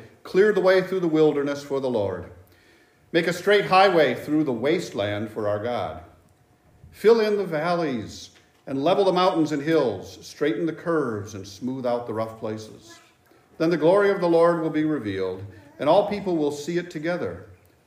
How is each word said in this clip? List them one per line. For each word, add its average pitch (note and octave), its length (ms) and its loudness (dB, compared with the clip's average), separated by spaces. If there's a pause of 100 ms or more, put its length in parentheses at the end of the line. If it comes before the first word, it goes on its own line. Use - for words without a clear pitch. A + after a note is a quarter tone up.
(240)
'Clear G#3 280 4
the F#3+ 80 0
way F#3 220 4
through F#3 180 -4
the F3 80 0
wilderness C#3+ 560 2
for C#3 160 -4
the C3 100 -2
Lord. G2 360 -2 (880)
Make E3+ 140 2
a F3 60 0
straight G3 340 2
highway E3+ 460 6
through D3+ 300 0
the C#3 80 -2
wasteland A2 800 -2
for G#2+ 180 -6
our G#2 160 -2
God. F#2+ 380 -6 (920)
Fill A3+ 300 4
in G#3 160 0
the G3 80 -4
valleys D#3 840 -4 (340)
and C3+ 180 -4
level G3 220 2
the F#3 80 4
mountains F3 400 2
and C#3+ 100 -2
hills, C3+ 580 -2
straighten E3 440 -4
the D#3 80 -4
curves C3 600 -4
and F#2+ 140 -14
smooth B2+ 380 -8
out A#2+ 220 -2
the A2+ 60 -6
rough A2 280 -8
places. G#2+ 580 -12 (580)
Then E3 120 0
the F3 80 2
glory F#3+ 320 4
of F#3+ 100 0
the F3 80 0
Lord E3+ 320 4
will D#3+ 100 -2
be D3+ 140 0
revealed, G2 600 -4 (360)
and C3 80 -4
all G3 220 4
people G3 260 -4
will D3 160 0
see E3+ 260 -6
it F3 140 -6
together. D3+ 540 -6 (420)